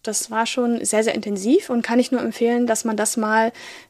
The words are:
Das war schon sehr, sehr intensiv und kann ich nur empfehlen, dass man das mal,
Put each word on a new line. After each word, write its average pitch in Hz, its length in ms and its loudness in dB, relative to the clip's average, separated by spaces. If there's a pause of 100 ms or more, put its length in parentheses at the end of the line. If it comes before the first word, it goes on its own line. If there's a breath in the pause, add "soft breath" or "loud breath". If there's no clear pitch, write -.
Das - 280 -6
war 226 160 0
schon 240 380 -2
sehr, 220 200 2
sehr 226 100 0
intensiv 214 560 0
und 240 120 0
kann 240 180 2
ich 247 100 -2
nur 247 100 0
empfehlen, 240 460 0
dass 226 180 0
man 220 120 -2
das 208 200 -2
mal, 220 360 2 (380 loud breath)